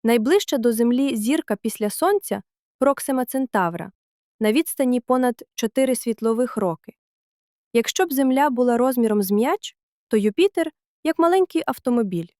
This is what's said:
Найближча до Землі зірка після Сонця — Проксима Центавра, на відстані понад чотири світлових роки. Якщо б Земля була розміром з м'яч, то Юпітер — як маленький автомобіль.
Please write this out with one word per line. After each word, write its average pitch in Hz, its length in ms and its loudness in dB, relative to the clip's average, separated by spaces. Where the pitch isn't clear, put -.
Найближча 240 540 2
до 233 140 2
Землі 240 440 0
зірка 226 400 -2
після 214 340 -4
Сонця — 359 520 -2
Проксима 262 460 0
Центавра, 190 680 -4
на 214 120 2
відстані 247 480 0
понад 254 420 0
чотири 262 400 0
світлових 226 640 -2
роки. 180 360 -4
Якщо 233 340 0
б 320 60 -8
Земля 269 380 2
була 247 260 2
розміром 233 460 2
з 190 80 -4
м'яч, 254 460 -2
то 226 80 0
Юпітер — 320 540 0
як 320 140 0
маленький 339 480 2
автомобіль. 214 600 -4